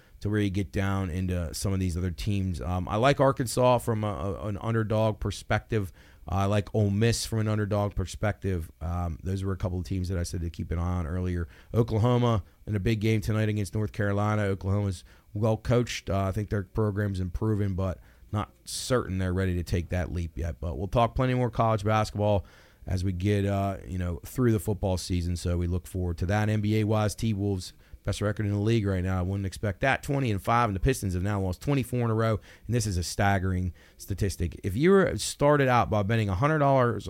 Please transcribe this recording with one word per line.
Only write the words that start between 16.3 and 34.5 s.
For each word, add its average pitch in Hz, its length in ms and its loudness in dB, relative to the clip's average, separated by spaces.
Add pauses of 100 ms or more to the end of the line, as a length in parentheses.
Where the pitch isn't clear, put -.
think 104 200 -4
their 101 120 -2
program's 104 560 -2
improving, 101 540 0
but 92 240 -2 (340)
not 104 200 -2 (120)
certain - 540 -2
they're 92 160 0
ready 92 220 0
to 85 80 -2
take 85 260 -2
that 90 240 -2
leap 85 240 -4
yet. 82 220 -6
But 80 180 -6
we'll 92 100 -6
talk 117 280 2
plenty 127 180 2
more 123 160 0
college 110 340 2
basketball 104 640 2 (400)
as 92 180 -2
we 98 80 0
get, 98 340 0
uh, 98 320 0 (100)
you 92 100 -6
know, 87 260 -4
through 123 280 2
the 110 80 2
football 92 380 -2
season. 87 380 -2
So 87 220 -2
we 87 80 0
look 87 220 -2
forward 90 320 -4
to 90 80 0
that. 104 220 2
N 107 120 0
B 107 180 2
A 110 40 2
wise, 107 320 2
T-Wolves, 101 580 -2 (320)
best 104 160 -4
record 104 240 -2
in 101 60 0
the 101 80 0
league 110 260 2
right 95 180 0
now. 95 160 0
I 90 40 0
wouldn't 98 220 -2
expect 95 360 -6
that. 135 220 2
Twenty 135 280 0
and 98 100 0
five, 117 280 2
and 95 60 -2
the 92 40 -4
Pistons 101 360 0
have 90 80 0
now 101 180 0
lost 92 200 -2
twenty-four 127 400 0
in 117 100 2
a 110 40 2
row, 110 240 2 (260)
and 110 100 -2
this 107 120 0
is 90 100 0
a 87 60 0
staggering 92 720 2 (240)
statistic. 92 640 -4